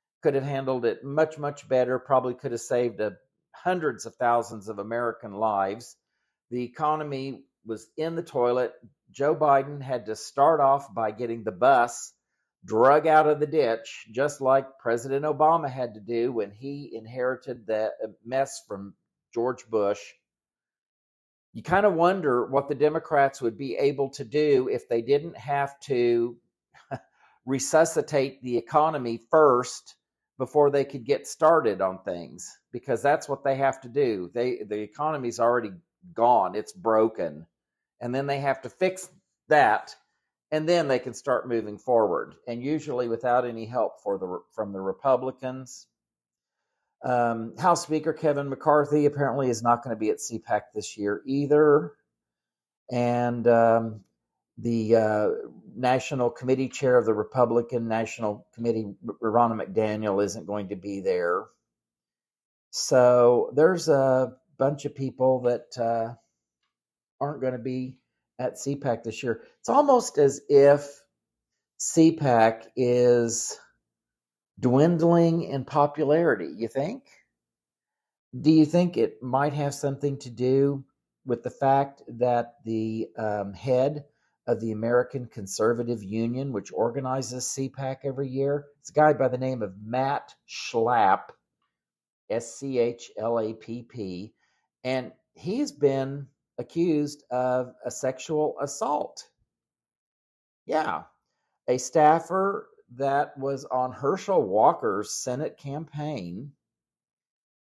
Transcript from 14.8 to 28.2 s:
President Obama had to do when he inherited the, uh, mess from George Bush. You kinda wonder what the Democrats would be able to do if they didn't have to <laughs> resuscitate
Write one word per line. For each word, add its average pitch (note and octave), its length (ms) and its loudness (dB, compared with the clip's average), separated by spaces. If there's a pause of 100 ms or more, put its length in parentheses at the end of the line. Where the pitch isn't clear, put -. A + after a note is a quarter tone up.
President C3 440 -2
Obama D3+ 460 2
had B2 240 -8
to A2 60 -18
do A#2 320 -2
when G#2 180 -4
he C#3 420 -14
inherited B2 720 -8
the, G#2+ 280 -2 (100)
uh, A2 60 -8 (160)
mess C3+ 420 -4
from G2 280 -12 (380)
George A#2+ 360 -4
Bush. G#2 320 0 (1500)
You A2+ 100 -14
kinda G3 280 2
wonder E3 560 2
what C3+ 220 -2
the D3+ 60 -6
Democrats D3+ 680 0
would A2+ 160 -2
be C3+ 200 -8
able C#3+ 340 0
to C#3 140 -12
do C#3 440 2
if - 200 -4
they A#2 140 0
didn't C#3+ 340 -2
have C#3 440 -4
to A#2+ 560 0 (380)
<laughs> - 260 -14 (460)
resuscitate C#3+ 960 0